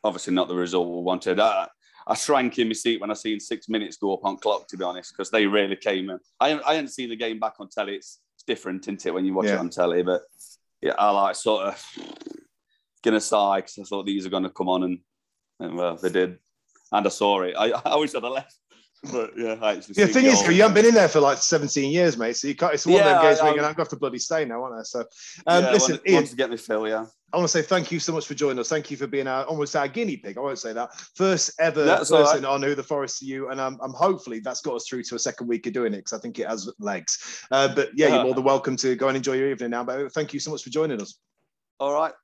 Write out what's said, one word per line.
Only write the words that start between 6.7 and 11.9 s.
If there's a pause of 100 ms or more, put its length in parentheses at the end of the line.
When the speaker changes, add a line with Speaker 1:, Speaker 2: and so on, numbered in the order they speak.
Speaker 1:
hadn't
seen
the
game
back
on
telly.
It's, (160)
it's
different,
isn't
it,
when
you
watch
Speaker 2:
Yeah.
Speaker 1:
it
on
telly?
But, (600)
yeah,
I,
like,
sort
of (1200)